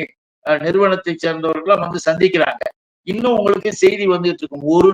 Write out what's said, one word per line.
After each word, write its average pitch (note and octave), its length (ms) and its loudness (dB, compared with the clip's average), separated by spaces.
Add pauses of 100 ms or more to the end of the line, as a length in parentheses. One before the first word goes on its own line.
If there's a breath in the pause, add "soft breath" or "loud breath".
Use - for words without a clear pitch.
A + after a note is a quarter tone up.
(480)
அஹ், D3+ 140 0
நிறுவனத்தை F#3 540 0
சேர்ந்தவர்கள்லாம் D#3+ 680 0
வந்து E3 240 -6
சந்திக்கிறாங்க. E3 580 0 (440)
இன்னும் A3+ 300 0
உங்களுக்கு G3+ 360 0
செய்தி G3+ 360 2
வந்துட்டு F3 320 0
இருக்கும். C#3+ 240 -10
ஒரு F3 300 4